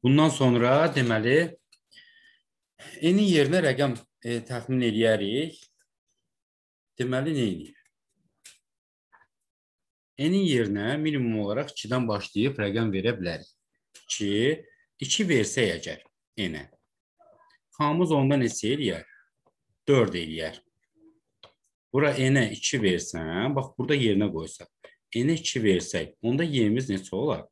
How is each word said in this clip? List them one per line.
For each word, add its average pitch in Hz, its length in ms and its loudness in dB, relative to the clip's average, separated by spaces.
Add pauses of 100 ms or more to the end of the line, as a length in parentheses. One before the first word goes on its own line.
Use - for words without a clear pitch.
Bundan 147 240 6
sonra, 131 640 4
deməli, 127 640 0 (1400)
N-in 190 260 4
yerinə 160 380 4
rəqəm, 131 340 0 (260)
e, 120 200 -4
təxmin 123 420 -2
eləyərik. 110 720 0 (1400)
Deməli, 131 360 -2
nə 127 120 0
eləyir? - 280 -8 (2500)
N-in 185 240 2
yerinə 117 560 0
minimum 131 400 -2
olaraq 110 320 -4
ikidən 123 360 -4
başlayıb 110 520 -2
rəqəm 107 320 0
verə 95 240 0
bilərik. 85 320 -8 (560)
İki, 101 280 -4 (680)
iki 196 280 -2
versək 110 480 2
əgər 78 260 -12 (460)
N-ə. 73 160 -8 (1120)
K-mız 156 360 0
onda 143 240 4
neçə 120 380 0
eləyər? 95 300 -4 (840)
Dörd 117 280 4
eləyər. 80 420 -8 (1300)
Bura 143 240 2
N-ə 131 360 2
iki - 280 -4
versən, 90 760 -2
bax, 135 200 -4
burada 131 200 0
yerinə 104 360 2
qoysaq. 80 360 -10 (480)
N-ə 147 240 0
iki 131 200 -4
versək, 92 600 0
onda 135 240 0
Y-miz 127 480 0
neçə 95 240 -6
olar? 131 360 -4